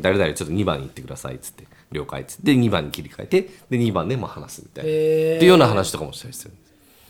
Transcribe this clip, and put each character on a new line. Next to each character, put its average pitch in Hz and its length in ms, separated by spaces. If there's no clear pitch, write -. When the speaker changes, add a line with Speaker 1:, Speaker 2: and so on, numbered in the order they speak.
Speaker 1:
誰 95 180
々 78 160
ち - 80
ょ - 20
っ 73 40
と 80 60
二 101 100
番 80 140
に 67 60
行 65 40
っ - 40
て 65 100
く 64 60
だ 67 80
さ 65 140
い 65 60
っ - 20
つ - 120
っ - 20
て、 - 140
「了 71 160
解」 69 160
っ - 20
つ - 100
っ - 40
て、 - 140
で、 131 40
二 117 140
番 82 160
に 71 60
切 - 100
り - 80
替 - 140
え - 20
て、 190 240
で、 127 100
二 117 120
番 90 180
で 131 80
ま 104 100
あ - 40
話 71 220
す - 100
み - 60
た - 140
い - 20
な。 156 60
Speaker 2:
へ 156 40
ー。 156 420
Speaker 1:
っ - 20
て 165 60
い - 20
う - 40
よ 180 60
う - 20
な 139 80
話 101 240
と 78 80
か 78 60
も 69 80
し - 80
た - 80
り - 60
す - 100
る - 80
ん - 40
で - 80
す。 - 80